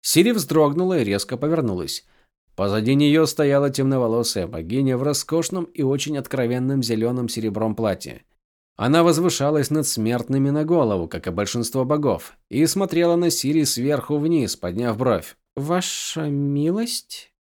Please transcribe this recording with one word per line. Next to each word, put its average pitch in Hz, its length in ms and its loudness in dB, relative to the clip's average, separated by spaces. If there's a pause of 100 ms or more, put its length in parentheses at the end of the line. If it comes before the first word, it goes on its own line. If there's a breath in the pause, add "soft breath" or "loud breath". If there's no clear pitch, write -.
Сири 196 300 4
вздрогнула 160 680 2
и 123 40 2
резко 101 320 -2
повернулась. 127 680 -4 (500)
Позади 107 400 0
неё 147 300 4
стояла 143 440 2
темноволосая 120 800 0
богиня 120 500 -2
в 131 60 -2
роскошном 165 640 -2
и 160 180 -6
очень 139 340 0
откровенном 131 640 -2
зелёном 117 460 0
серебром 110 480 -2
платье. 92 480 -4 (580)
Она 160 220 4
возвышалась 156 680 2
над 151 160 0
смертными 123 640 0
на 151 160 0
голову, 113 420 2
как 85 200 -8
и - 20 -2
большинство 110 560 -2
богов, 143 480 0 (160)
и 147 160 2
смотрела 170 500 2
на 175 140 2
Сири 156 340 0
сверху 139 540 -2
вниз, 151 380 0
подняв 104 420 -2
бровь. 113 400 0 (180)
«Ваша 160 760 -4
милость?» 147 1000 -2 (120)